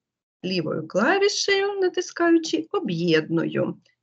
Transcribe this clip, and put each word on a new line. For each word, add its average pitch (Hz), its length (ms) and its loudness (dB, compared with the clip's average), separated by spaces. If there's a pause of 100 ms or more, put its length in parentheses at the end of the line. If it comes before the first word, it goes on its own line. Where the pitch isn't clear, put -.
(440)
лівою 165 440 -4
клавішею, 392 920 0
натискаючи, 339 880 0
об'єдную. 165 1120 0 (220)